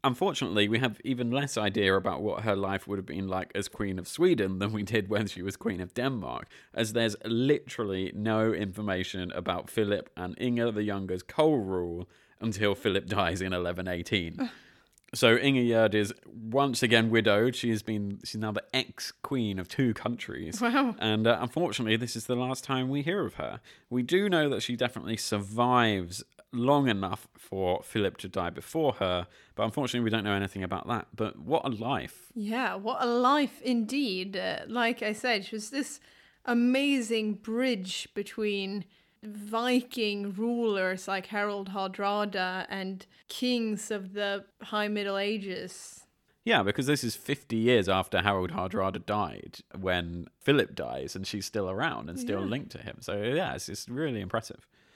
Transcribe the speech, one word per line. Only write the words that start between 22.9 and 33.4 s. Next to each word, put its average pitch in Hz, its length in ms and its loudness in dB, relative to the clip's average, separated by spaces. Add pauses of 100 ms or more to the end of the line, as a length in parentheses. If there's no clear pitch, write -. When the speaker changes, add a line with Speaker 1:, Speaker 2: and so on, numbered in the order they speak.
Speaker 1:
hear 175 220 0
of 101 100 -6
her. 58 260 -6 (280)
We 123 140 0
do 185 260 2
know 160 200 4
that 113 140 -2
she 123 120 -4
definitely 113 420 -2
survives 107 1080 2 (280)
long 131 360 4
enough 98 400 -2 (100)
for 92 460 -2
Philip 98 340 0
to 95 100 -10
die 90 220 -4
before 131 440 -2
her, 90 340 0 (260)
but 110 80 -2
unfortunately 120 420 0
we 113 60 4
don't 107 140 4
know 104 100 2
anything 98 300 0
about 90 240 -4
that. 110 260 -2
But 107 240 -2
what 117 260 0
a - 40 -2
life. 113 640 -4
Speaker 2:
Yeah, 220 400 -4
what 214 260 -4
a 254 60 0
life 247 560 2